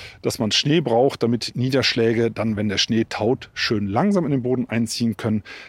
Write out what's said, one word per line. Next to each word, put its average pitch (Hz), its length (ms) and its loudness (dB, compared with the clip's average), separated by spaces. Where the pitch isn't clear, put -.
dass - 160 -2
man 107 120 0
Schnee 156 300 2
braucht, 127 400 2
damit 117 340 0
Niederschläge 117 760 2
dann, 110 240 -2
wenn 104 140 -2
der 95 100 -4
Schnee 113 280 2
taut, - 460 -2
schön 104 320 -2
langsam 165 400 2
in 151 60 -2
den 135 100 0
Boden 123 260 0
einziehen 113 480 0
können. 110 280 -2